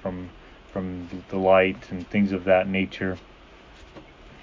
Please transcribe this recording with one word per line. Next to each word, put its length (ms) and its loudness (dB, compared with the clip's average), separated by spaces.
from, 280 -10
from 380 -8
the 80 -6
light 540 4
and 180 -10
things 220 2
of 140 -4
that 220 4
nature. 500 -4